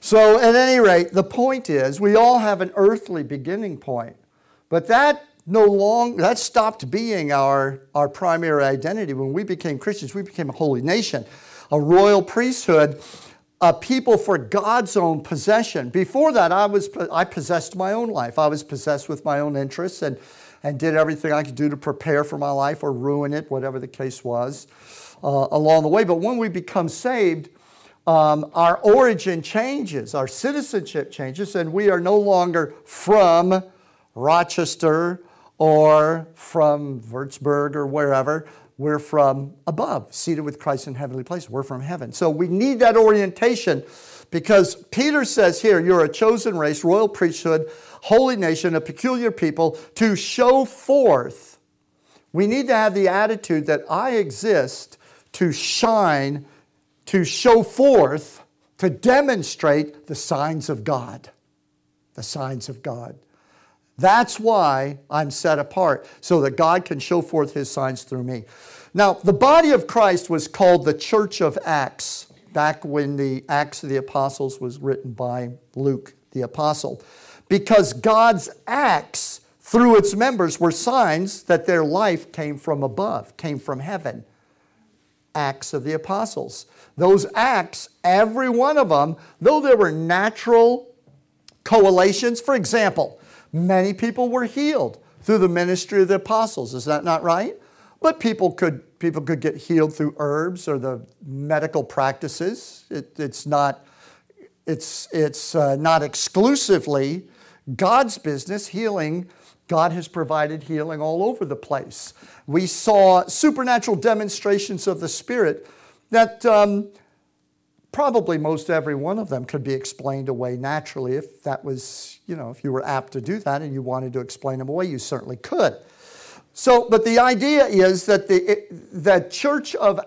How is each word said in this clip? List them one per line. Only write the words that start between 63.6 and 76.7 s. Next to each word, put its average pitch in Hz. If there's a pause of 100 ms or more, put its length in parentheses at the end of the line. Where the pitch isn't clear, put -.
That's 202
why 147 (100)
I'm 147
set 156
apart, 143 (140)
so 165
that 135
God 170
can 151
show 170
forth 151
his 143
signs 131
through 127
me. 123 (480)
Now, 196
the 190
body 294
of 262
Christ 196
was 156
called 180
the 147
Church 208
of 160
Acts, - (260)
back 151
when 143
the 135
Acts 147
of 151
the 135
Apostles 135
was 127
written 135
by 123 (220)
Luke 135 (200)
the 131
Apostle, 151 (460)